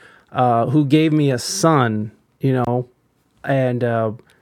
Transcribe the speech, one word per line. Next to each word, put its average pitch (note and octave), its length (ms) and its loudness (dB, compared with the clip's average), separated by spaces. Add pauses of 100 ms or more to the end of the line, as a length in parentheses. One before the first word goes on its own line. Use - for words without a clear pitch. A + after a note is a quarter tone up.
(320)
uh, B2 340 2
who C#3+ 200 0
gave D#3 260 2
me D3 180 2
a B2 80 -2
son, A#2 720 0 (300)
you C3+ 100 0
know, B2 380 -2 (560)
and, B2+ 400 -2
uh, A2+ 260 -2 (320)